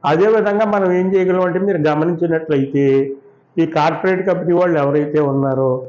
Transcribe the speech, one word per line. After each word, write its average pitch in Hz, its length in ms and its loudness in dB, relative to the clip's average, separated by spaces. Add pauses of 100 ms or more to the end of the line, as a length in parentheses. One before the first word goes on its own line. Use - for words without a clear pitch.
అదేవిధంగా 202 600 2
మనం 196 260 0
ఏం 185 220 0
చేయగలం 185 260 2
అంటే, 180 180 0
మీరు 196 200 -2 (100)
గమనించినట్లయితే 151 1200 0 (480)
ఈ 160 80 2
కార్పొరేట్ 165 600 -2
కంపెనీ 175 280 0
వాళ్ళు 175 240 2
ఎవరైతే 147 420 0
ఉన్నారో 135 680 0